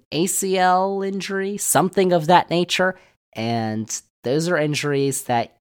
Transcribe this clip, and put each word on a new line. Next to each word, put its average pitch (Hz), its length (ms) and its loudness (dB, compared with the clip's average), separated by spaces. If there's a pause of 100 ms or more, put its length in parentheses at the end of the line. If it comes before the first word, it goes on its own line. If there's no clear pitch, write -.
(100)
A 165 160 0
C 190 320 -2
L 185 440 2
injury, 196 560 -4
something 180 540 2
of 160 140 2
that 175 240 4
nature, 180 480 0 (360)
and 110 680 -4 (220)
those 151 240 0
are 175 80 0
injuries 143 680 0
that 120 360 -2